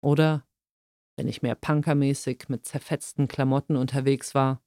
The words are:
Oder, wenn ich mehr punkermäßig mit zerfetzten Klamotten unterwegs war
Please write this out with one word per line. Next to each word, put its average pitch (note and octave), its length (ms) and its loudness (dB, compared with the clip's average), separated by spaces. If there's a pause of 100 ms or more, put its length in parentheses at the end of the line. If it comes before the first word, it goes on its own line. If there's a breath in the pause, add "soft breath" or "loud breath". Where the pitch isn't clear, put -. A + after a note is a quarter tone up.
Oder, D3+ 440 4 (720)
wenn B2 100 -4
ich - 140 -6
mehr A#2+ 140 0
punkermäßig C#3+ 920 -2
mit B2+ 160 -6
zerfetzten - 640 -4
Klamotten C3+ 500 0
unterwegs C3 580 0
war C3+ 320 2